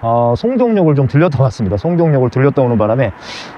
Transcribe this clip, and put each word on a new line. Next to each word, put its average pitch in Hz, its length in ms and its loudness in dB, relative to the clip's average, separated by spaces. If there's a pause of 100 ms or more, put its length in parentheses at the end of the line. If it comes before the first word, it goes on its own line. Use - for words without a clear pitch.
아, 120 340 2
송정역을 220 600 2
좀 135 120 2
들렸다 147 360 2
왔습니다. 104 340 -2
송정역을 156 540 0
들렸다 135 300 0
오는 120 160 0
바람에, 107 360 0 (440)